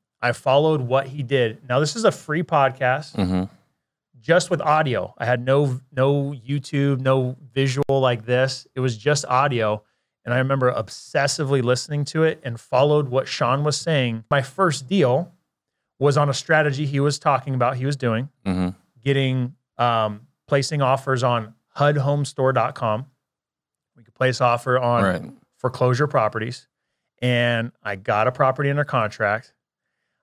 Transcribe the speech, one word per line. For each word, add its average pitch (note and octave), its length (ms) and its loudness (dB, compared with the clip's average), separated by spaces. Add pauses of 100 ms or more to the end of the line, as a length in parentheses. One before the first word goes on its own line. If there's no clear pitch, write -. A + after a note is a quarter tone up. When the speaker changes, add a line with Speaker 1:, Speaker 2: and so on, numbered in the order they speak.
(220)
Speaker 1:
I A#2+ 100 0
followed C#3+ 500 2
what C3 260 0
he C#3 160 -10
did. A#2+ 440 -2
Now, B2 120 0
this D3+ 160 -2
is A3+ 100 -2
a - 60 6
free D#3 300 -6
podcast, C3+ 760 0
Speaker 2:
Mm-hmm. F#2 280 0 (760)
Speaker 1:
just F3 300 0
with F3 120 -2
audio. C#3+ 560 0
I - 80 -6
had B2 200 0
no, C3+ 340 2 (120)
no C#3 420 0
YouTube, C#3 640 -2
no C3 360 0 (180)
visual C3+ 300 0 (160)
like B2 260 0
this. B2+ 500 -2
It C3+ 40 -6
was B2+ 180 -2
just C#3+ 280 0
audio. B2 580 0 (420)
And A#2 80 -4
I B2 60 2
remember C3 340 2
obsessively C3+ 880 -2
listening C3 420 -2
to D#3+ 180 0
it D#3+ 200 0
and A#2+ 160 -10
followed C#3+ 500 2
what C3 180 0
Sean C3+ 360 0
was D3+ 140 -2
saying. B2 520 -2
My C#3+ 120 2
first C3 460 -2
deal D#3 440 2 (680)
was C#3 180 2
on D3 120 4
a C3+ 40 -2
strategy D3+ 520 0
he C#3 140 -2
was C#3+ 200 0
talking C3+ 360 0
about, B2+ 220 0
he B2+ 80 -4
was C#3+ 100 -2
doing, B2 340 -2 (160)
Speaker 2:
Mm-hmm. F2+ 240 0 (340)
Speaker 1:
getting, C3 520 -2 (220)
um, A2 440 0 (260)
placing C#3+ 340 0
offers C3 420 0
on A#2 300 -2 (160)
hud D3 280 2
home C#3+ 280 0
store C3 280 0
dot B2 220 0
com. A2+ 300 -4 (920)
We A#2+ 80 -20
could - 120 -20
place B2+ 260 -2
offer B2 380 2
on A#2+ 240 2
Speaker 2:
Right. F2+ 280 -2 (260)
Speaker 1:
foreclosure B2+ 500 0
properties. A#2 600 -2 (520)
And A#2+ 520 0 (100)
I G#2 140 -8
got G#2 320 0
a B2+ 40 2
property C3+ 380 0
under C#3+ 140 0
contract. A2 720 -2 (680)